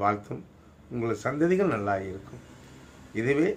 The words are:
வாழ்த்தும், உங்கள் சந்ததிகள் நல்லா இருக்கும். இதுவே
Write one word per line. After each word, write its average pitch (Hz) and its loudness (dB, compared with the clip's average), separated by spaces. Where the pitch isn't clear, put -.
வாழ்த்தும், 104 -2
உங்கள் 117 -2
சந்ததிகள் 165 2
நல்லா 101 0
இருக்கும். - -14
இதுவே 143 4